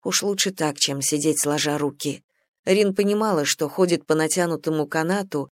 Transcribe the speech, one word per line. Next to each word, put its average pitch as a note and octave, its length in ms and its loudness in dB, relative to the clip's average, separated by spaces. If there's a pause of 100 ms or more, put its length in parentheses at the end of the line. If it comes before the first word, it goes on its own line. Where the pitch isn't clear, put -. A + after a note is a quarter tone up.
Уж - 180 -2
лучше G3+ 300 0
так, D3+ 260 -4
чем C#3 240 -2
сидеть D3+ 400 0
сложа D3 380 0
руки. C#3+ 440 -4 (400)
Рин G3 300 2
понимала, G3+ 500 2
что D3 240 -2
ходит E3+ 380 0
по - 80 0
натянутому D#3 720 0
канату D#3+ 680 -2